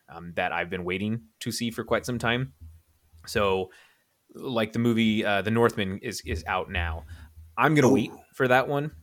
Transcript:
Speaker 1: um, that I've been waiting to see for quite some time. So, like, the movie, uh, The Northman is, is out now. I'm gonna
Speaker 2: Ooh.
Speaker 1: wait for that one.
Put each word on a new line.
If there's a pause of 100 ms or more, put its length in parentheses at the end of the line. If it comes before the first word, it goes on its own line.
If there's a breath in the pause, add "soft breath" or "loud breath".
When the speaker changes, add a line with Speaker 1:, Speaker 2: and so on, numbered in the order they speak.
Speaker 1:
um,
that
I've
been
waiting (200)
to
see
for
quite
some
time. (720)
So, (640 soft breath)
like,
the
movie,
uh,
The
Northman
is,
is
out
now. (520 soft breath)
I'm
gonna
Speaker 2:
Ooh.
Speaker 1:
wait (220)
for
that
one. (140)